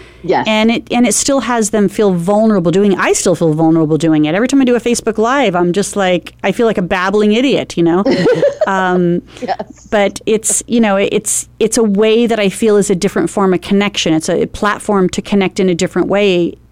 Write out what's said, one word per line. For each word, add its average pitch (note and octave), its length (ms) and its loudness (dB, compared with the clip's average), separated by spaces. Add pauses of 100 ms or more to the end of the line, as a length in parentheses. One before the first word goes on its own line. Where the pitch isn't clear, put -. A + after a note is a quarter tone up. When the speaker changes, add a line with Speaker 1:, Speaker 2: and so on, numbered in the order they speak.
(240)
Speaker 1:
Yes. E3+ 240 0
Speaker 2:
And A3 240 2
it, A3+ 220 -4
and B3 140 2
it G#3+ 80 0
still C#4 260 0
has A3+ 300 -2
them G#3 180 2
feel G3+ 240 0
vulnerable G3 580 2
doing, G3 240 2
I A3 180 0
still G3 220 0
feel D#3+ 180 2
vulnerable D#3+ 440 2
doing D#3 280 2
it. D#3 100 -2
Every A3+ 120 0
time C4+ 140 2
I C4 40 4
do B3 100 2
a A3+ 40 0
Facebook A3+ 380 -2
Live, A#3 380 0
I'm F3 180 0
just G3 240 -4
like, F3+ 360 -2 (100)
I G3 100 0
feel A#3 140 0
like G#3+ 100 -2
a G#3 60 -2
babbling G3 500 0
idiot, A3 420 0
you F3 80 0
know? E3+ 260 2
Speaker 1:
<laughs> - 40 2 (540)
Speaker 2:
Um, F3+ 560 0 (180)
Speaker 1:
Yes. - 480 -10
Speaker 2:
but G3+ 380 -2
it's, A3 400 -2
you A#3 120 0
know, G#3 160 2
it's, - 540 -4 (100)
it's A3 200 0
a A3+ 40 2
way A3 440 2
that G#3+ 120 -2
I G#3 80 0
feel G#3 300 0
is G3+ 140 2
a F#3+ 40 0
different F#3 360 -2
form F#3+ 240 0
of E3+ 60 -2
connection. G3+ 520 0
It's D#3+ 160 -2
a E3 160 0
platform G3 640 -2
to - 120 -8
connect G3 380 -2
in F#3+ 80 2
a F#3 60 2
different F3 360 -2
way F#3+ 440 0 (180)